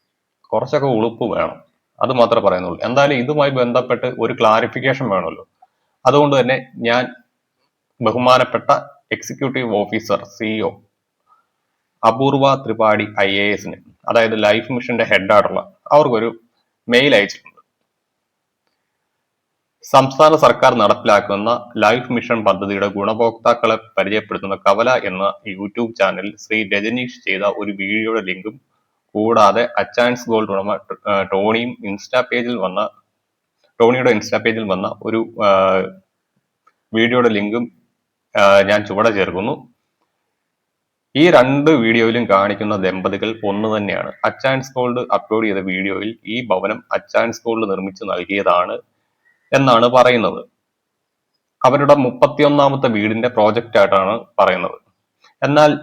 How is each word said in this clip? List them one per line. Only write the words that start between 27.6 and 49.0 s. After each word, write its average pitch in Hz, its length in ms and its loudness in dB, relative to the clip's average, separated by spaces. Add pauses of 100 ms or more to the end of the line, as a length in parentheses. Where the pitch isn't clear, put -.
വീഡിയോയുടെ 110 480 -4
ലിങ്കും, 92 400 -10 (540)
കൂടാതെ 107 540 2 (100)
അച്ചായൻസ് 120 500 -2
ഗോൾഡ് 110 220 -2
ഉടമ, 98 240 -4 (360)
ഏഹ്, 98 220 -2
ടോണിയും 110 440 -2 (100)
Insta 104 340 -4
പേജിൽ 120 360 -4
വന്ന, 92 340 -4 (920)
ടോണിയുടെ 123 320 4
Insta 107 240 -4
പേജിൽ 110 280 -4
വന്ന 98 380 -4
ഒരു, 113 320 -4 (100)
ഏഹ്, 95 460 2 (1040)
വീഡിയോയുടെ 117 340 2
ലിങ്കും, 104 440 -4 (680)
ഏഹ്, 98 300 6
ഞാൻ 104 180 0
ചുവടെ 104 240 4
ചേർക്കുന്നു. 101 640 -4 (1400)
ഈ 160 140 6
രണ്ട് 143 400 6
വീഡിയോയിലും 113 580 2
കാണിക്കുന്ന 101 480 0
ദമ്പതികൾ 98 680 -4
ഒന്ന് 107 320 -2
തന്നെയാണ്. 95 360 -4 (120)
അച്ചായൻസ് 131 520 -4
ഗോൾഡ് 123 240 -2 (140)
അപ്ലോഡ് 110 320 -2
ചെയ്ത 101 100 -2
വീഡിയോയിൽ 95 720 -6
ഈ 120 200 -8
ഭവനം 98 460 -4
അച്ചായൻസ് 107 520 -4
ഗോൾഡ് 113 260 -4
നിർമ്മിച്ച് 95 340 -8
നൽകിയതാണ് 92 720 -2 (760)